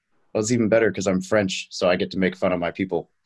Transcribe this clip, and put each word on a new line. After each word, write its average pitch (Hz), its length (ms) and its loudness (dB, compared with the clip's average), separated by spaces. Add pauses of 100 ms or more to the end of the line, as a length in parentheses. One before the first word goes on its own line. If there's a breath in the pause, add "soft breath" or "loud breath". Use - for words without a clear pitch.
(340)
Well, 110 80 0
it's 107 100 -2
even 117 180 2
better 113 220 4
'cause 95 160 -4
I'm 92 140 2
French, 101 500 -2
so 92 180 0
I 92 60 2
get 92 160 -4
to 90 80 -6
make 92 160 0
fun 95 160 -2
of 87 80 -2
my 85 120 -2
people. 90 380 -4 (160)